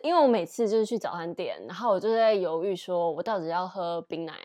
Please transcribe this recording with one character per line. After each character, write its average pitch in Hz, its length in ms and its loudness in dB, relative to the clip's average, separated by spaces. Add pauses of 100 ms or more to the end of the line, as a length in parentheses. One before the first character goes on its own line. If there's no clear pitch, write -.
因 330 120 2
为 339 60 6
我 285 60 8
每 220 180 4
次 220 240 -2
就 214 80 2
是 220 80 4
去 220 140 -2
早 - 140 -6
餐 170 220 -6
店， 98 320 -6
然 175 100 -12
后 226 140 0
我 185 100 2
就 214 120 0
在 226 220 4
犹 165 300 0
豫 196 100 0
说 175 360 -2
我 156 120 -4
到 214 160 -2
底 160 80 -4
要 180 220 -2
喝 170 340 -4
冰 165 240 -6
奶 151 80 -10 (100)